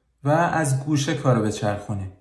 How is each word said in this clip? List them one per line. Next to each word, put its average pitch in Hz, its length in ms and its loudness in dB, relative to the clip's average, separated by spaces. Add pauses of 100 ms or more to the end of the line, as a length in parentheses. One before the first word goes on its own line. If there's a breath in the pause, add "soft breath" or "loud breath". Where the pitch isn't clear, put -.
(240)
و 143 60 2
از 160 540 2
گوشه 151 300 0
کارو 123 280 2
بچرخونین. 101 800 -4